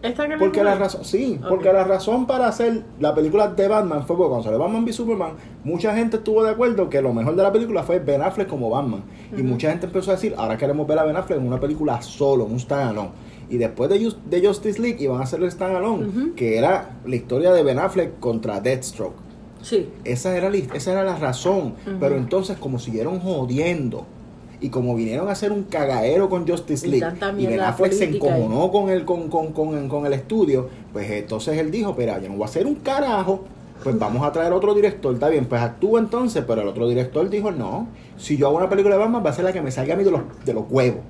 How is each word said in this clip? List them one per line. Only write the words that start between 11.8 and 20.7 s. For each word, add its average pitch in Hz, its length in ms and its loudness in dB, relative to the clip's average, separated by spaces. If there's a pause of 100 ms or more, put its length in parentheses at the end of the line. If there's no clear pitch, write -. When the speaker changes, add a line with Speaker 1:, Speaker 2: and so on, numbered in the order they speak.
Speaker 2:
solo, 135 460 2
en 110 60 -4
un 123 80 -2
standalone." 113 480 -2 (420)
Y 123 60 -2
después 127 340 0
de 202 140 4
Jus-, 226 140 -2 (120)
de 180 160 4
Justice 208 340 0
League 233 220 -2
iban 131 180 0
a 135 40 -2
hacer 160 180 -2
el 180 80 0
standalone, 185 560 -2
Speaker 1:
Ujú. 262 300 -2
Speaker 2:
que 113 220 0
era 160 320 2 (140)
la 127 120 -4
historia 131 360 2
de 170 120 6
Ben 131 160 2
Affleck 185 400 -2
contra 113 400 -2
Deathstroke. 113 560 -4 (460)
Speaker 1:
Sí. 196 260 0 (160)
Speaker 2:
Esa 180 320 -2
era 180 120 0
la 202 100 2
his-, 139 160 -2